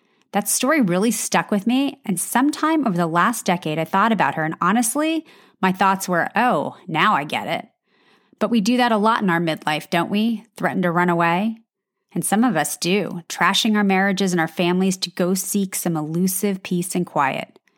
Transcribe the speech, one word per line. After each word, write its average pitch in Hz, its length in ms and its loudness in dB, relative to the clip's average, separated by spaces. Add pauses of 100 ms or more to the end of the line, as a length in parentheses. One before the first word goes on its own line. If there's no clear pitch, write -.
(320)
That 202 140 0
story 285 360 2
really 185 280 2
stuck - 400 -2
with 202 160 -2
me, 269 380 0
and 180 160 -4
sometime 302 680 0
over 175 120 0
the 175 80 2
last 175 400 0
decade, 165 320 -2
I 160 80 -2
thought 208 260 2
about 151 220 2
her, 160 100 -2
and 160 160 -4
honestly, 285 640 0 (380)
my 185 100 4
thoughts 190 340 0
were, 170 300 0
"Oh, 208 400 0 (100)
now 175 280 2
I 143 100 0
get 120 220 -6
it." 160 200 -6 (720)
But 214 120 -2
we 233 100 2
do 240 160 2
that 240 160 2
a 214 60 2
lot 220 240 2
in 190 80 2
our 170 100 2
midlife, 156 480 -4
don't 170 220 0
we? 214 340 -2 (100)
Threaten 175 280 -2
to 175 100 0
run 175 160 2
away? 175 480 0 (560)
And 170 140 -4
some 214 180 2
of 214 120 0
us 151 200 -2
do, 175 540 -2
trashing 190 440 2
our 208 80 4
marriages 190 500 2
and 175 80 0
our 160 60 0
families 185 520 0
to 175 120 -8
go 180 220 -2
seek 196 420 -2
some 170 220 -2
elusive 185 640 -2
peace 175 320 -4
and 180 120 -2
quiet. - 520 -4 (200)